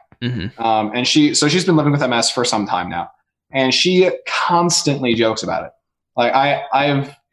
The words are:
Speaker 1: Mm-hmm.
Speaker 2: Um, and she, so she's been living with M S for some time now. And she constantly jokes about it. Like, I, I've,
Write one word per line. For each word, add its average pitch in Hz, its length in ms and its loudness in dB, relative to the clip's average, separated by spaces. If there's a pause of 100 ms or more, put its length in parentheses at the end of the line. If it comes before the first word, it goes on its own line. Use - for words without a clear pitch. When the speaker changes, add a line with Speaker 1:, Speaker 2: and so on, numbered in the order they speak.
(220)
Speaker 1:
Mm-hmm. 120 420 -6
Speaker 2:
Um, 110 300 0
and 123 120 -2
she, 147 280 4
so 147 120 0
she's 170 200 0
been 170 100 4
living 147 160 2
with 143 100 0
M 123 120 0
S 117 160 0
for 123 160 -2
some 104 200 -2
time 90 220 -4
now. 85 220 -8 (420)
And 131 220 0
she 180 360 2 (160)
constantly 147 880 0
jokes 110 280 0
about 82 220 -6
it. - 80 -16 (440)
Like, 120 160 2
I, 139 300 2 (100)
I've, 139 420 0 (180)